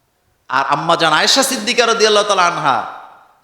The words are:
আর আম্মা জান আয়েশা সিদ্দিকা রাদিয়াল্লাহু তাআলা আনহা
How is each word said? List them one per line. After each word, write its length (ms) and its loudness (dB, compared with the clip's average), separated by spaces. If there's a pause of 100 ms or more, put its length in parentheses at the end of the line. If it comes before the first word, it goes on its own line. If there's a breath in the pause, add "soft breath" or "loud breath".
(480)
আর 180 -2
আম্মা 300 0
জান 160 0
আয়েশা 300 2
সিদ্দিকা 440 -2
রাদিয়াল্লাহু 400 2
তাআলা 200 2
আনহা 300 -2 (680)